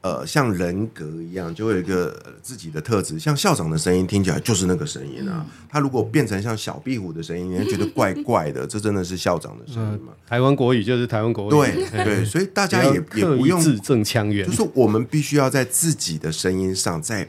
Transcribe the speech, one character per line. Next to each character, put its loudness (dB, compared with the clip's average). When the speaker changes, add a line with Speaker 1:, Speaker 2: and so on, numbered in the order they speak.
Speaker 1:
呃， -4
像 2
人 -2
格 -12
一 -12
样， -6
就 -4
会 2
有 2
一 -2
个， 0
呃， -20
自 -14
己 -12
的 -6
特 0
质。 -6
像 0
校 2
长 -2
的 0
声 2
音 2
听 2
起 2
来 -2
就 0
是 0
那 2
个 -6
声 -10
音 -8
啊， -6
Speaker 2:
嗯。 -20
Speaker 1:
他 -4
如 0
果 0
变 2
成 -2
像 -2
小 -8
壁 -6
虎 -8
的 -8
声 -6
音， -6
你 -2
会 -2
觉 -2
得 -2
怪 0
怪 0
的， -6
<laughs> -6
这 -6
真 0
的 0
是 -6
校 0
长 -10
的 -18
声 -6
音 -2
吗？ -20
Speaker 3:
嗯， -20
台 0
湾 6
国 4
语 4
就 0
是 0
台 -2
湾 0
国 -4
语。 -4
Speaker 1:
对， 4
Speaker 3:
哎。 -2
Speaker 1:
对， 2
所 -2
以 0
大 0
家 2
也， 4
Speaker 3:
不 -4
要 4
刻 4
意 4
字 4
正 2
腔 0
圆。 0
Speaker 1:
也 0
不 0
用， 0
就 2
是 -2
我 6
们 2
必 0
须 0
要 4
在 2
自 0
己 -4
的 -4
声 0
音 0
上 -4
再 -4